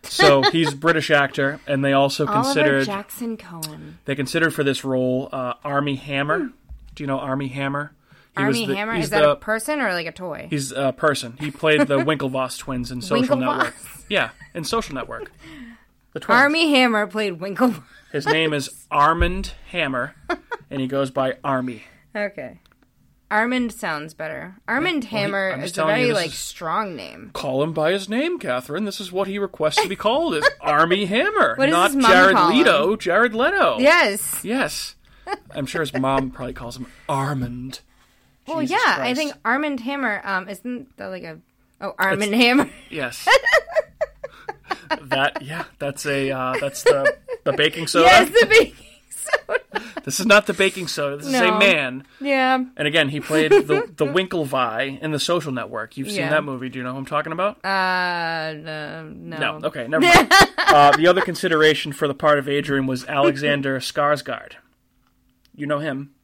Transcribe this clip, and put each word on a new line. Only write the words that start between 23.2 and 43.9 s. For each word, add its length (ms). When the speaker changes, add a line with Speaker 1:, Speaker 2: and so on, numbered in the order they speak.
Speaker 2:
Armand 420
sounds 420
better. 420
Armand 360
Speaker 1:
Well, 60
he, 60
Speaker 2:
Hammer 360
Speaker 1:
I'm 80
just 140
Speaker 2:
is 40
a 40
Speaker 1:
telling 180
you, 60
Speaker 2:
very, 20
Speaker 1:
this 80
Speaker 2:
like, 160
Speaker 1:
is 60
Speaker 2:
strong 580
name. 380
Speaker 1:
Call 300
him 80
by 200
his 160
name, 300
Catherine. 460
This 160
is 120
what 160
he 100
requests 440
to 60
be 80
called, 380
is 200
Speaker 2:
<laughs> 60
Speaker 1:
Armie 460
Hammer, 500
Speaker 2:
What 100
does 60
Speaker 1:
not 200
Speaker 2:
his 100
mom 100
Speaker 1:
Jared 240
Speaker 2:
call 140
him? 80
Speaker 1:
Leto. 380
Jared 380
Leto. 460
Speaker 2:
Yes. 640
Speaker 1:
Yes. 500
I'm 140
sure 140
his 140
mom 360
probably 220
calls 240
him 100
Armand. 720
Speaker 2:
Well, 140
Speaker 1:
Jesus 240
Speaker 2:
yeah, 80
I 40
Speaker 1:
Christ. 200
Speaker 2:
think 160
Armand 360
Hammer, 420
um, 280
isn't 480
that, 100
like, 160
a, 140
oh, 180
Armand 360
Speaker 1:
It's 80
Speaker 2:
Hammer. 280
Speaker 1:
Yes. 420
Speaker 2:
<laughs> 60